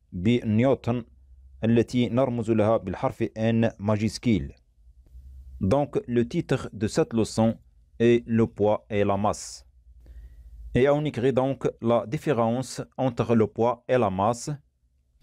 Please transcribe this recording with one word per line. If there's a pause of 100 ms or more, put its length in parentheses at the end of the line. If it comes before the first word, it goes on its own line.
(120)
بنيوتن (600)
التي
نرمز
لها
بالحرف
N
ماجيسكيل. (1040)
Donc,
le
titre
de
cette
leçon (420)
est
le
poids
et
la
masse. (1040)
Et
on
écrit
donc (120)
la
différence (160)
entre
le
poids
et
la
masse. (720)